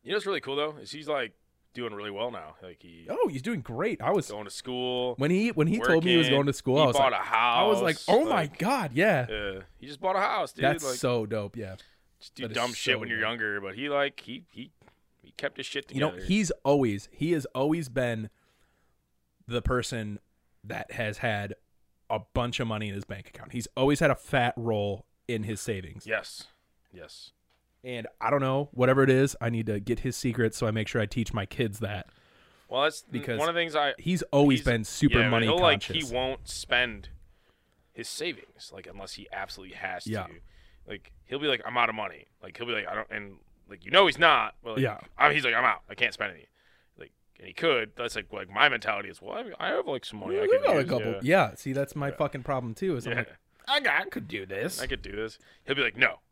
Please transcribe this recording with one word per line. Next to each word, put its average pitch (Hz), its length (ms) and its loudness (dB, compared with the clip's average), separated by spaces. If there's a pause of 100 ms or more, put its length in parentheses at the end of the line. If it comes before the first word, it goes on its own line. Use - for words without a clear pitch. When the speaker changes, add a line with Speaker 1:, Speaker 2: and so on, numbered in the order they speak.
Speaker 1:
You - 80 -12
know 196 60 0
what's 190 100 -4
really 185 140 -2
cool, 135 160 -6
though, 151 200 -4
is 113 140 -18
he's, 147 180 -12
like, 131 240 -2 (420)
doing 117 200 -6
really 104 160 -8
well 110 200 -4
now. 80 320 -12
Like, 90 200 -18
he 82 260 -20
Speaker 2:
Oh, 466 200 0
he's 135 140 -4
doing 214 180 -2
great. 151 400 -4
I 113 100 0
was 190 200 0
Speaker 1:
going 104 140 -8
to 98 60 -12
school, 127 680 -2
Speaker 2:
when 143 140 0
he, 208 200 2
when 160 160 2
he 214 140 2
told 165 240 4
me 180 80 4
he 170 60 6
was 165 80 6
Speaker 1:
working. 131 100 4
Speaker 2:
going 139 100 4
to 143 60 0
school, 131 240 0
Speaker 1:
He 156 60 6
Speaker 2:
I 143 40 8
was 120 100 4
Speaker 1:
bought 135 160 6
Speaker 2:
like, 95 80 0
Speaker 1:
a - 40 -4
house. 120 340 4
Speaker 2:
I 127 100 6
was - 140 4
like, 160 140 2 (120)
"Oh 233 160 6
my - 60 0
Speaker 1:
Like, 165 280 0
Speaker 2:
God, 202 360 0
yeah." 156 340 4
Speaker 1:
yeah. 101 320 -6 (180)
He 127 80 -18
just 143 140 -16
bought 190 160 0
a 190 40 2
house, 196 320 0
dude. - 120 -4
Speaker 2:
That's 151 200 2
Speaker 1:
Like, 127 120 -2
Speaker 2:
so 123 300 0
dope, 104 300 -6
yeah. 95 200 -10 (440)
Speaker 1:
just - 140 -20
do - 100 -12
Speaker 2:
That 110 80 -8
is 107 40 -6
Speaker 1:
dumb 120 180 -2
shit 127 200 0
Speaker 2:
so 123 60 -2
Speaker 1:
when 120 80 -8
you're 117 120 -4
Speaker 2:
dope. 110 100 0
Speaker 1:
younger, 107 300 -4
but 95 140 -10
he, 131 140 -6
like, 143 320 0
he, 139 320 -14
he, 135 180 -18 (520)
he - 140 -20
kept - 200 -6
his 131 100 -8
shit - 260 -8
Speaker 2:
You 135 80 -4
know, 143 100 2
Speaker 1:
together. 92 160 -10
Speaker 2:
he's 190 240 2 (140)
always, 131 480 2
he 165 200 -2
has 147 220 0
always 147 340 0
been 117 420 -4 (1160)
the 117 160 -2
person 113 560 -2 (460)
that 107 280 -10
has 107 260 -4
had 104 360 -4 (560)
a 110 100 0 (140)
bunch 120 260 -2
of 117 80 -2
money 107 200 -4
in 98 60 -8
his 101 100 -8
bank - 240 -14
account. - 240 -18
He's 120 140 -6 (100)
always 139 240 4
had 151 100 6
a 127 40 4
fat 123 420 0
roll 104 500 -2 (200)
in 113 180 -2
his 104 160 -6
savings. 95 460 -8
Speaker 1:
Yes. - 380 -6 (480)
Yes. - 400 -20 (520)
Speaker 2:
And 120 220 -8 (140)
I 113 100 2
don't 143 100 4
know, 135 320 0
whatever 131 300 6
it 135 80 8
is, 131 300 6
I 117 100 0
need 113 160 -2
to 104 140 0
get 113 200 -2
his 127 160 -4
secrets 113 400 0
so 120 120 0
I - 20 2
make 110 160 0
sure 120 140 0
I 107 60 2
teach - 260 -2
my 98 140 -2
kids 107 340 -4
that. 101 260 -6 (600)
Speaker 1:
Well, 131 140 0
that's 156 280 0
Speaker 2:
Because 120 300 -4
Speaker 1:
one 160 80 2
of 170 80 -2
the 170 40 2
things 165 140 -2
I 143 240 2
Speaker 2:
he's 170 260 0
always 143 360 6
Speaker 1:
he's - 60 -14
Speaker 2:
been 117 180 2
super 135 340 4
Speaker 1:
yeah, 110 100 6
Speaker 2:
money 113 180 4
Speaker 1:
he'll, 160 120 4
Speaker 2:
conscious. 160 380 4
Speaker 1:
like, 160 120 -2
he 117 60 -6
won't 131 340 -4
spend 120 600 -2 (840)
his - 160 -10
savings, - 640 -10
like, 92 140 -16
unless 95 280 -14
he 104 180 -16
absolutely 95 440 -10
has 92 300 -8
Speaker 2:
Yeah. 101 220 -6
Speaker 1:
to. 80 40 -18 (540)
Like, - 260 -14 (120)
he'll 139 160 -8
be 151 80 -2
like, 123 180 0
"I'm 120 100 -4
out 120 120 4
of 113 80 -4
money." 95 300 -8 (160)
Like, 95 140 -18
he'll 120 100 -8
be 120 60 -4
like, 104 160 -2
"I 95 60 -6
don't," 107 160 -6
and, 104 240 -10 (340)
like, - 160 -20
you 98 60 -10
know 190 160 8
he's 143 120 2
not, 139 440 6
but, 117 120 -10
like, 131 80 -2
Speaker 2:
Yeah. 110 160 -2 (200)
Speaker 1:
I, 147 140 8
he's 147 120 0
like, 117 100 2
"I'm 123 100 2
out. 110 260 2
I 98 60 -12
can't 120 180 0
spend 101 200 -6
any." 76 120 -20 (520)
Like, - 120 -18 (280)
and - 100 -20
he - 40 -18
could. 123 440 -2
That's, 120 200 -6
like, 101 160 -10
like, 95 160 -10
my 110 200 4
mentality 104 400 -2
is, - 120 -18
"Well, 95 160 -10 (220)
I, - 80 -4
I - 40 -2
have, 381 180 -2
like, 131 160 -4
some - 160 -12
money 392 180 -4
I 427 40 0
Speaker 2:
Yeah, 403 40 0
Speaker 1:
could 508 140 4
Speaker 2:
I 571 60 -6
got 175 100 4
a 143 60 4
Speaker 1:
use." - 60 -2
Speaker 2:
couple. 113 260 -2
Speaker 1:
Yeah. 98 60 -8 (300)
Speaker 2:
Yeah, - 60 -16
see, 135 160 -8
that's 139 240 -4
my 143 140 -4
Speaker 1:
Yeah. - 60 -12
Speaker 2:
fucking 143 280 -4
problem, 123 300 -4
too, 185 220 -2
is 117 100 -6
I'm 117 60 -4
Speaker 1:
Yeah. 113 60 0
Speaker 2:
like, - 140 -6 (360)
"I 285 120 2
got, 180 220 0
I 381 60 -8
could 196 200 -10
do 98 180 -8
this." 98 340 -6
Speaker 1:
I 127 60 -4
could 131 160 -4
do 95 140 -12
this. 110 220 -6 (280)
He'll 139 100 -2
be 139 60 0
like, 110 140 0
"No. 123 240 2 (120)